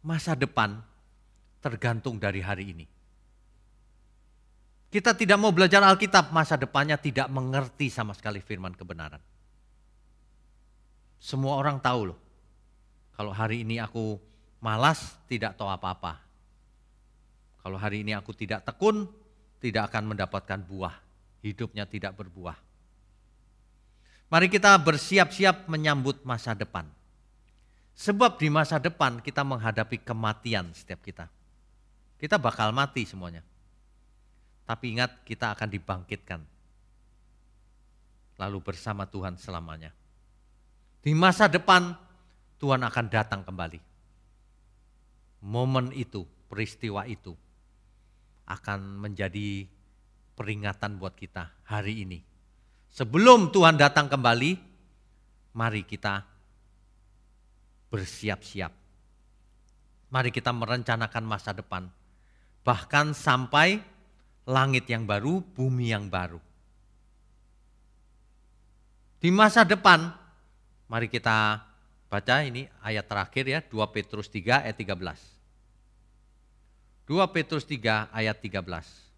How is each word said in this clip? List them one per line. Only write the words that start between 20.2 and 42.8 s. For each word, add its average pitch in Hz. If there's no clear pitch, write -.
buah. 92
Hidupnya 104
tidak 98
berbuah. 90
Mari 180
kita 202
bersiap-siap 185
menyambut 147
masa 117
depan. 87
Sebab 208
di 156
masa 151
depan 131
kita -
menghadapi 113
kematian 107
setiap -
kita. 85
Kita 151
bakal 110
mati 131
semuanya. 87
Tapi 117
ingat, 123
kita 110
akan 107
dibangkitkan. 92
Lalu 98
bersama 98
Tuhan 92
selamanya. 80
Di 147
masa 185
depan, 175
Tuhan 131